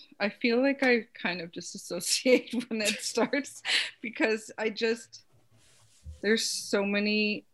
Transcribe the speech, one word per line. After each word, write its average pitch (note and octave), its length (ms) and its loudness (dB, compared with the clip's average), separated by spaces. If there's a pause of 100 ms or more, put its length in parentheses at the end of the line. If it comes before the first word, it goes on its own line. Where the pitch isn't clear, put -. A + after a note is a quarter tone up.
(200)
I G3+ 100 2
feel A#3+ 320 0
like C#4 220 2
I A#3+ 320 4
kind F3+ 260 -4
of E3+ 120 -10
disassociate - 1000 0
<laughs> A#3+ 160 -4
when A3 140 -2
it G#3 180 0
starts - 600 -2 (400)
because A3 560 -2
I A3 120 0
just, A3+ 520 -4 (1000)
there's A3 220 2
so - 400 -2
many, G#3 680 0